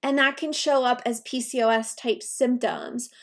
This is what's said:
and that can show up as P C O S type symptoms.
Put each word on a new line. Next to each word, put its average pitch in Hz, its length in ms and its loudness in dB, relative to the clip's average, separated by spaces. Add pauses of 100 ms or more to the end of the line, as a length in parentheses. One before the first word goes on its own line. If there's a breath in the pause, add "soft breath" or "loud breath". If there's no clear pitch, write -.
and 277 160 0
that 277 180 4
can 311 160 -4
show 277 320 2
up 247 220 2
as 233 160 -2
P 254 180 -6
C 240 220 -2
O 226 80 4
S 226 240 0
type - 280 -2
symptoms. 240 880 -2 (140 loud breath)